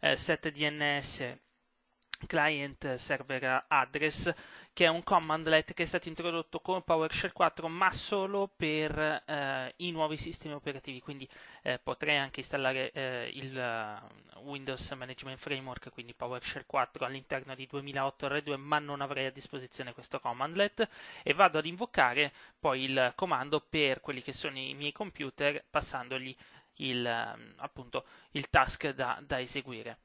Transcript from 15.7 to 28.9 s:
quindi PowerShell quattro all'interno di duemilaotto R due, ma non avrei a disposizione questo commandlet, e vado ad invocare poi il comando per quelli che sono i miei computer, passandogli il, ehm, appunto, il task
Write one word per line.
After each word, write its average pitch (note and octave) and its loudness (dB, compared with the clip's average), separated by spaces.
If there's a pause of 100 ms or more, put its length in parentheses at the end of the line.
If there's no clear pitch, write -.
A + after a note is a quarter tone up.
quindi A#2+ -14
PowerShell B2 -6
quattro C3+ 0
all'interno C3 -6
di C3 -12
duemilaotto C#3 -2
R C#3+ 2
due, C#3+ -4
ma D3 2
non C#3+ -4
avrei C#3 0
a C3 -2
disposizione C3 -10
questo - -8
commandlet, E3 2 (340)
e C#3+ 2
vado F3 8
ad D3+ 0
invocare D3 2 (260)
poi C3 2
il C3 4
comando D3 0
per C#3+ 2
quelli B2+ -8
che C#3 -8
sono C#3 -6
i C3 -8
miei C#3+ -6
computer, C#3+ -2
passandogli C3 -2 (420)
il, B2+ 0
ehm, A2+ -2
appunto, C3 -8 (240)
il C#3 -4
task - 4